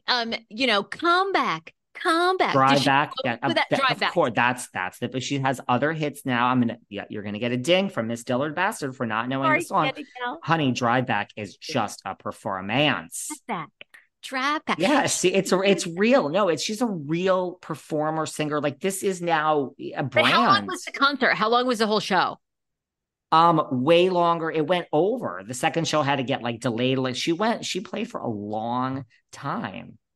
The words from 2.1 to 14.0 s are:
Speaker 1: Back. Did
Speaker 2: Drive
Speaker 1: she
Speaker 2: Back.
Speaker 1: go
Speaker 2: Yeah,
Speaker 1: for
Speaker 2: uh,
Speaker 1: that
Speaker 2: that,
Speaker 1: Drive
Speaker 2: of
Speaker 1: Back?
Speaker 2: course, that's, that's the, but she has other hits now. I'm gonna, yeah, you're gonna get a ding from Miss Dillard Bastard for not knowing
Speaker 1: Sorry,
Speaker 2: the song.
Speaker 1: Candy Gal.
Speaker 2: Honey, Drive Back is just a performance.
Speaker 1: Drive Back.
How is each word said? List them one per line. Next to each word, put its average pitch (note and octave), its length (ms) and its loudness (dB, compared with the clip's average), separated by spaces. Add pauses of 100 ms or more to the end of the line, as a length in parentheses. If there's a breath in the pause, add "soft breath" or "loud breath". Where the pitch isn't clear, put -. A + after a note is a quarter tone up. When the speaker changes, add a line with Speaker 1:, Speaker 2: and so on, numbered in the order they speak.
Speaker 1:
Back. C4 140 2
Did C#3 60 4
Speaker 2:
Drive C3+ 200 6
Speaker 1:
she C3 80 0
Speaker 2:
Back. C#3 240 4
Speaker 1:
go - 120 -16
Speaker 2:
Yeah, A#2+ 140 -2
Speaker 1:
for - 140 -2
Speaker 2:
uh, - 20 2
Speaker 1:
that D4+ 160 0
Speaker 2:
that, D#3 120 0
Speaker 1:
Drive C4+ 100 2
Speaker 2:
of A#3 100 -4
Speaker 1:
Back? F#3+ 140 0
Speaker 2:
course, C#3+ 200 2
that's, B2 360 2
that's F#2 280 -6
the, B2 120 -6
but C3 120 -6
she C#3 180 -4
has C3 280 0
other B2+ 240 2
hits D#3 320 -6
now. B2 220 0
I'm B2+ 140 2
gonna, A2+ 180 0 (100)
yeah, G2 220 -10
you're A2 120 -10
gonna G#2 160 -8
get A#2+ 140 -4
a B2+ 60 -2
ding F3+ 320 2
from A2+ 160 -4
Miss A#2 180 -6
Dillard C#3 300 -4
Bastard D#3 420 -4
for B2+ 80 -6
not A2+ 240 -4
knowing C3+ 160 -2
Speaker 1:
Sorry, - 140 0
Speaker 2:
the - 80 -6
song. F#3 200 0
Speaker 1:
Candy C4+ 200 -6 (120)
Gal. C4+ 240 -8
Speaker 2:
Honey, D3+ 300 2
Drive A#2+ 340 0
Back G#2 300 -4
is G#2 220 -10
just - 480 -4
a F#2 80 -8
performance. G2+ 1120 -4
Speaker 1:
Drive - 180 -14
Back. F3+ 220 -8 (540 loud breath)